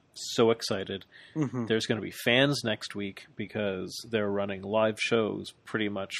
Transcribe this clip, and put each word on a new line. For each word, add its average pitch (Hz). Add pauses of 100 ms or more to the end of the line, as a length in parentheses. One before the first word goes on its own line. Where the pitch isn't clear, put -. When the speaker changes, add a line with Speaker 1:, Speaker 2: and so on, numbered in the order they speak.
(120)
Speaker 1:
So -
excited. 98 (280)
Speaker 2:
Mm-hmm. 131
Speaker 1:
There's 113
gonna 107
be 98
fans 135
next 107
week 101 (120)
because 98
they're 104
running 101
live 107
shows 101 (120)
pretty 110
much 98